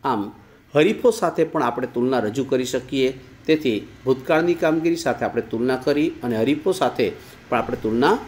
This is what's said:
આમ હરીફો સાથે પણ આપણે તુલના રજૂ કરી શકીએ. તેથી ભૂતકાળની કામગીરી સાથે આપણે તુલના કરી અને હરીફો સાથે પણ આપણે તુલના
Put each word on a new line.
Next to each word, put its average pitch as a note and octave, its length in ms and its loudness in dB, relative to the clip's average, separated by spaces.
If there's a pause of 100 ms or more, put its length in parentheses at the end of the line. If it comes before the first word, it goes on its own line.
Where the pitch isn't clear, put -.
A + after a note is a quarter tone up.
આમ A2+ 280 -2 (420)
હરીફો G3 360 4
સાથે E3+ 340 0
પણ D#3 180 -2
આપણે B2 240 -2
તુલના B2+ 320 0
રજૂ A2 260 -2
કરી B2+ 200 0
શકીએ. C3 560 -2 (260)
તેથી C#3 420 0 (160)
ભૂતકાળની D#3+ 500 2
કામગીરી E3 420 0
સાથે A#2+ 280 -2
આપણે G#2+ 180 -2
તુલના B2 340 -2
કરી D3 360 0 (100)
અને A#2+ 140 -2
હરીફો D3 360 0
સાથે B2 400 0 (360)
પણ B2 100 0
આપણે A#2+ 180 -4
તુલના B2+ 520 2